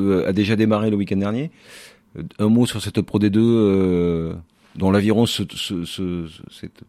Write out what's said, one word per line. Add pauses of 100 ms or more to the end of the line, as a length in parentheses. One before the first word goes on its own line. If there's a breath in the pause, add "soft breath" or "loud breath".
(100)
euh,
a
déjà
démarré
le
week-end
dernier. (680 loud breath)
Euh, (160)
un
mot
sur
cette
Pro
D
deux,
euh, (400 soft breath)
dont
l'aviron
se, (120)
se,
se,
se,
s'est (180)